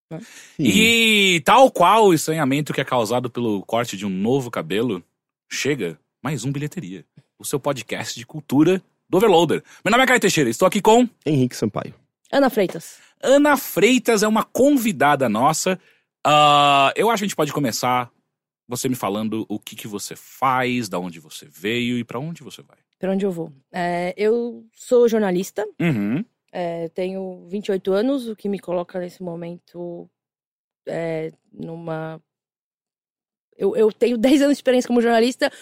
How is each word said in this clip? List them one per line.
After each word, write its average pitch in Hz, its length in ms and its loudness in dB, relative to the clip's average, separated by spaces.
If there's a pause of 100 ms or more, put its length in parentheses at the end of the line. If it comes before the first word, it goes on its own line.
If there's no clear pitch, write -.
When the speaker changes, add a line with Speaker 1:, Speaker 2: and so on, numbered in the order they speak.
(100)
Speaker 1:
Né? 160 100 -14 (360)
Speaker 2:
Sim. 165 80 -4
Speaker 3:
E 214 800 4
tal 247 260 6
qual 202 360 4
o 185 80 6
estranhamento 151 580 -2
que - 80 -4
é 135 40 -2
causado 123 460 -2
pelo 107 360 -4
corte 117 300 -4
de 98 100 -8
um 98 40 -4
novo 117 400 -2
cabelo, 95 540 -4 (460)
chega 110 480 -6 (240)
mais 139 220 -6
um 139 80 -4
Bilheteria, 139 520 -10 (340)
o 202 60 -20
seu 143 160 -4
podcast - 580 -8
de 117 60 -14
cultura 156 560 0 (260)
do 170 120 0
Overloader. 170 440 4 (220)
Meu 185 60 -2
nome 240 140 4
é - 20 0
Caio 247 140 2
Teixeira, 160 280 2
estou 156 180 0
aqui 185 140 0
com 226 260 4 (200)
Speaker 2:
Henrique 135 300 0
Sampaio. - 380 -6 (380)
Speaker 1:
Ana 277 160 2
Freitas. 175 480 -4 (260)
Speaker 3:
Ana 285 360 4
Freitas 226 640 2
é 214 60 2
uma 214 160 0
convidada 160 840 2
nossa. 151 500 0 (460)
Ah, 143 720 6
eu 202 160 0
acho 220 100 0
que 208 40 -6
a - 40 -4
gente 190 80 -8
pode 147 160 -2
começar 123 560 -2 (600)
você 120 200 -6
me 127 60 -2
falando 110 540 -4
o 107 100 -8
que - 160 -16
que 110 140 -16
você 101 260 -10
faz, 127 760 -4
da 92 100 -8
onde 90 200 -10
você 78 320 -20
veio 120 480 -4
e 120 60 -6
pra 117 160 -12
onde 156 240 -12
você 95 180 -20
vai. - 140 -20 (220)
Speaker 1:
Pra 185 120 -6
onde 190 160 -2
eu 196 60 -2
vou? 165 200 -10 (200)
É, 175 440 -4
eu 233 560 -4
sou 240 360 2
jornalista. 208 580 -2 (140)
Speaker 3:
Uhum. 123 440 -2 (280)
Speaker 1:
É, 170 380 -8
tenho 185 580 -8
vinte 190 180 -8
e 208 60 -2
oito 190 200 -2
anos, 240 360 -2
o 214 80 -10
que - 120 -8
me 202 120 -4
coloca 180 400 -8
nesse 175 200 -12
momento, 175 880 -14 (800)
é, 160 460 -8 (200)
numa, 160 680 -12 (1400)
eu, 196 200 -2
eu 214 160 2
tenho 240 240 0
dez 262 240 4
anos 285 140 4
de - 40 -14
experiência 247 300 0
como 240 140 2
jornalista, 233 480 0 (120)